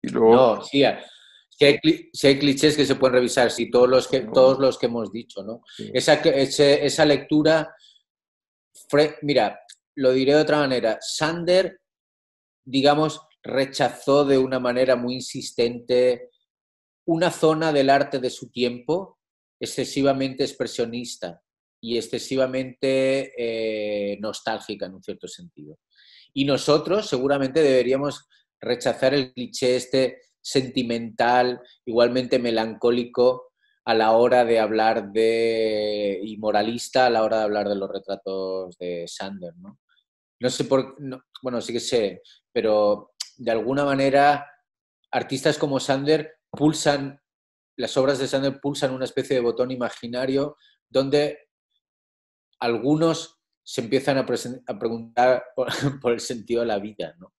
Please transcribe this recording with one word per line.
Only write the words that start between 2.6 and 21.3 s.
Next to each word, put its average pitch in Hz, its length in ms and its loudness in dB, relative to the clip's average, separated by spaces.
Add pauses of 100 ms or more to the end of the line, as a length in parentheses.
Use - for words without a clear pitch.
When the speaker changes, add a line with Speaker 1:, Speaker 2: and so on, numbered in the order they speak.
Speaker 2:
que 143 100 2
se 135 80 2
pueden 131 200 2
revisar, 123 360 4
sí, 117 200 -4
todos 123 180 6
los 127 200 4
que, 131 140 0
Speaker 1:
No. 110 100 -10
Speaker 2:
todos 131 260 6
los 131 200 0
que 131 80 -2
hemos 113 260 -4
dicho, 110 300 -12
¿no? 110 200 -14 (140)
Speaker 1:
Sí. 107 160 -12
Speaker 2:
Esa 143 300 4
que, 139 200 4
ese, 143 420 4
esa 151 200 2
lectura, 151 720 2 (1160)
fre-, 151 320 2
mira, 127 380 0 (360)
lo 131 160 4
diré 135 220 4
de 156 60 6
otra 151 180 2
manera, 123 420 0
Sander, 175 800 -2 (840)
digamos, 147 560 0 (220)
rechazó 135 840 0
de 139 140 4
una 131 220 0
manera 127 360 2
muy 123 180 -6
insistente 123 1160 -2 (760)
una 165 240 0
zona 156 420 2
del 135 180 2
arte 139 280 2
de 123 120 -4
su - 200 -16
tiempo 123 680 -4 (400)
excesivamente 135 840 -2
expresionista 117 1000 -8 (400)